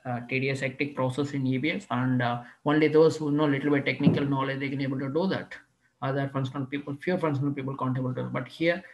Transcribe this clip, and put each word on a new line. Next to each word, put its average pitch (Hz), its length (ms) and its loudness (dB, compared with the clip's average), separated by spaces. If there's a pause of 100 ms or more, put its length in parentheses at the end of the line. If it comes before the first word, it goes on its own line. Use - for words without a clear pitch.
uh, 123 240 -4
tedious, 131 320 0
hectic 139 340 -4
process 135 380 0
in 135 140 -2
E 131 100 2
B 143 140 0
S, 196 200 -4
and, 127 300 2
uh, 120 220 0 (240)
only 151 220 4
those 156 280 6
who 151 140 -2
know 147 160 2
little 143 240 2
bit 143 160 2
technical 143 380 4
knowledge, 135 360 -2
they 139 80 -4
can 139 140 -4
able 135 160 -2
to 139 100 -4
do 160 200 0
that. 117 260 -4 (480)
Other 135 300 0
functional 135 340 -4
people, 143 340 -6
few 180 160 0
functional 143 360 0
people 135 240 -6
can't 127 200 -2
able 127 180 -2
to. 127 100 -4
But 127 240 -6
here, 175 340 0 (120)